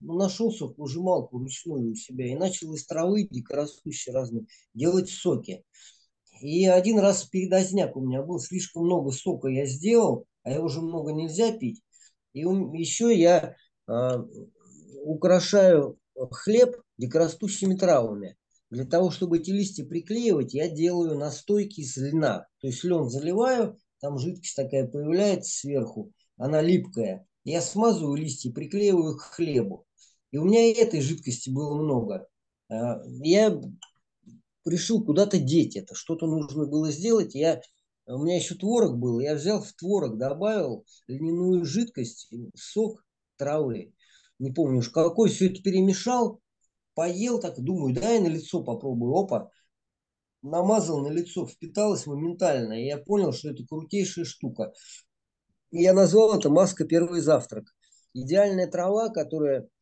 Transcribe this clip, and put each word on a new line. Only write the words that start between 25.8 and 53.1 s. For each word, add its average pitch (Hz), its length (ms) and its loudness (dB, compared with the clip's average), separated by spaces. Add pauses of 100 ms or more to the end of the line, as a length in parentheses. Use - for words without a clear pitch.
она 151 240 0
липкая. 117 640 0 (180)
Я 156 160 -4
смазываю 170 560 0
листья, 139 360 -6
приклеиваю 170 640 0
к - 40 -16
хлебу. 127 640 -4 (460)
И 139 60 -4
у 156 80 0
меня 226 220 6
и 226 60 6
этой 220 280 2
жидкости 135 480 -4
было 147 320 -4
много. 113 460 -2 (440)
Э, 110 40 -6 (480)
я 185 380 4 (1040)
решил 180 400 -2
куда-то 190 340 4
деть 143 380 2
это, - 180 -14
что-то 165 320 -6
нужно 151 400 -2
было 151 240 -2
сделать. 196 440 0
Я, 147 260 0 (460)
у 123 160 -8
меня 175 140 0
ещё - 200 -6
творог 202 400 0
был, 120 240 -2
я 151 140 -2
взял 185 280 -2
в - 100 -20
творог, 165 440 -4
добавил 151 680 -4 (220)
льняную 170 580 0
жидкость, 147 640 -6 (260)
сок - 480 -6 (340)
травы. 139 560 -4 (460)
Не 135 120 -6
помню 131 280 0
уж 113 100 -2
какой, 170 400 2
всё - 180 2
это - 160 -6
перемешал, 196 800 0 (540)
поел 185 460 -2
так, 139 200 -8
думаю, 143 340 -2
дай 214 260 2
на 180 60 2
лицо 160 360 -4
попробую. 123 540 -2
Опа, 165 340 -2 (920)
намазал 165 580 2
на 143 80 -4
лицо, 165 380 -4
впиталось 202 600 -4
моментально. 143 720 -2
И 123 60 -4
я 143 100 -6
понял, 190 360 0